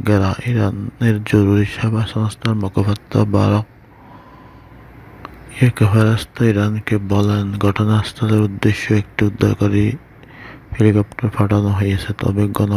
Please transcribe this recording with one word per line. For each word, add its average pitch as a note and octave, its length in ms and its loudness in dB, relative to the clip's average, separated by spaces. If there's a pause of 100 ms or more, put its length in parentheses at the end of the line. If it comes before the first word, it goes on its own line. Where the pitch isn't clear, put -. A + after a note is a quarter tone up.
ঘেরা। G2 220 2 (200)
ইরানের G#2+ 640 -2 (140)
জরুরি G2+ 440 4
সেবা A2 280 -2 (100)
সংস্থার A2 500 -4
মুখপাত্র G2+ 520 -2 (200)
বারক G2+ 320 2 (1900)
ইয়াকফারাস্ত A2 800 2 (140)
ইরানকে G#2+ 460 -2 (160)
বলেন, G#2 320 2 (200)
ঘটনাস্থলের G#2+ 840 0
উদ্দেশ্য G2 360 -2 (180)
একটি - 260 -8
উদ্ধারকারী G#2 560 0 (880)
হেলিকপ্টার G#2+ 600 2
পাঠানো G2+ 420 2
হয়েছে, G2 320 -2 (100)
তবে G2 220 0 (160)
ঘন G2+ 180 0